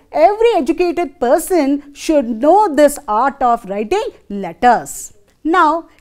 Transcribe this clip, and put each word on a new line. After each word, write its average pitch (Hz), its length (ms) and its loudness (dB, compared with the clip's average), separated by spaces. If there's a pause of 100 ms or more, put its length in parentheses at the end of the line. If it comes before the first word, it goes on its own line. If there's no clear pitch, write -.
(120)
every 415 440 2
educated 330 600 -2
person 285 760 0
should 285 360 -2 (180)
know 370 140 6 (220)
this 285 160 2 (100)
art 240 340 -2
of 233 280 0
writing 226 380 -4 (200)
letters. 196 840 -2 (280)
Now, 320 460 0 (120)